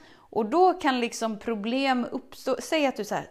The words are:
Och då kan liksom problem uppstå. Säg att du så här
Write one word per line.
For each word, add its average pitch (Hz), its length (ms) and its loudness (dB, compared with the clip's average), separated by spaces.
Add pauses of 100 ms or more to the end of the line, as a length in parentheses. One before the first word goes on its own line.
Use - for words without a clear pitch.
(120)
Och - 340 -4
då 339 260 6
kan 262 280 0
liksom 226 380 -4
problem 240 720 0
uppstå. - 480 -4
Säg 311 280 0
att 254 100 0
du 208 80 -4
så 202 100 -4
här 156 160 -4